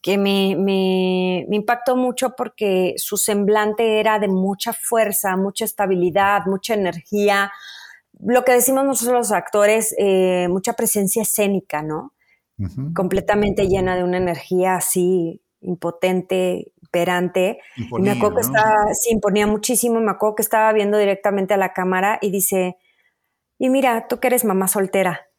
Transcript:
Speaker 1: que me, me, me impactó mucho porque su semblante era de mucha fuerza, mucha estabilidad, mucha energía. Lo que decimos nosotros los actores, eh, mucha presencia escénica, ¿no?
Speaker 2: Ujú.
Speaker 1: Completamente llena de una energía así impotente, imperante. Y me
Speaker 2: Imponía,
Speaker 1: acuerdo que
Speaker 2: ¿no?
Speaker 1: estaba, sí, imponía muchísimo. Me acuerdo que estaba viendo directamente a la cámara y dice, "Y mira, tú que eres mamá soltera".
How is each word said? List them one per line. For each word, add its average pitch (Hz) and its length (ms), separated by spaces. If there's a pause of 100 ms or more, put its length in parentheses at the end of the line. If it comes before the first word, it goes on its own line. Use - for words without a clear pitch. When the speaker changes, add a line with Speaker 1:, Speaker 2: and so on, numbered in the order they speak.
Speaker 1:
que 196 140
me, 196 420
me, 185 880
me 208 80
impactó 240 380
mucho 254 400
porque 196 640
su - 220
semblante 214 800
era 214 180
de 202 100
mucha 190 440
fuerza, 208 640
mucha 196 300
estabilidad, 196 800
mucha 196 260
energía. 202 800 (640)
Lo 247 260
que 254 80
decimos 262 340
nosotros 247 320
los 214 140
actores, 208 680
eh, 185 500
mucha 185 240
presencia 208 500
escénica, 190 600
¿no? 156 320 (440)
Speaker 2:
Ujú. 131 360
Speaker 1:
Completamente 196 720
llena 185 260
de 185 80
una 180 140
energía 185 600
así 180 680 (180)
impotente, 180 1200
imperante. 180 800 (180)
Y 127 40
me 113 40
Speaker 2:
Imponía, 123 300
Speaker 1:
acuerdo 202 220
que - 60
Speaker 2:
¿no? - 140
Speaker 1:
estaba, 220 180 (200)
sí, 233 180
imponía 208 340
muchísimo. 226 540
Me 214 120
acuerdo 214 240
que 226 60
estaba 220 300
viendo 208 240
directamente 196 560
a 202 60
la 185 160
cámara 185 480
y 208 80
dice, 185 480 (800)
"Y 254 100
mira, 254 400
tú 240 100
que 247 100
eres 247 180
mamá 190 200
soltera". 190 600 (120)